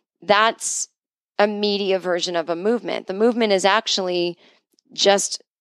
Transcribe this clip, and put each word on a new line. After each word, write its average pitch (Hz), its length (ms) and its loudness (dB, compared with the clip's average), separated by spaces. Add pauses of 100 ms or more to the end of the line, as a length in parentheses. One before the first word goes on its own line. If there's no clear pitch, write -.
(200)
that's 208 680 0 (500)
a 208 80 4
media 202 540 0
version 175 340 -4
of 165 160 -2
a 165 60 -2
movement. 190 500 -4
The 185 80 -8
movement 220 380 0
is 185 120 2
actually 180 720 0 (560)
just - 480 0 (200)